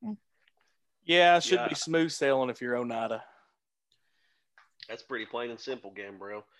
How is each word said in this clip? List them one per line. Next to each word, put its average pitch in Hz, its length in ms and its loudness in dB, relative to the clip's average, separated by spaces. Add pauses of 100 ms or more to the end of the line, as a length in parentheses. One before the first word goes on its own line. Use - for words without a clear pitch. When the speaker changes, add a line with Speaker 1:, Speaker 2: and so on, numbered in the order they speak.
(1040)
Speaker 1:
Yeah, 175 320 8
it 170 80 2
should 185 160 4
Speaker 2:
Yeah. 120 80 0
Speaker 1:
be 160 60 -4
smooth 160 360 0
sailing 135 380 2
if 120 140 -8
you're 123 160 -2
Oneida. 113 440 -4 (1700)
Speaker 2:
That's 110 140 -12
pretty 113 240 -8
plain 120 240 -8
and 113 100 -14
simple, 113 320 -10
Gambrell. 101 520 -14 (160)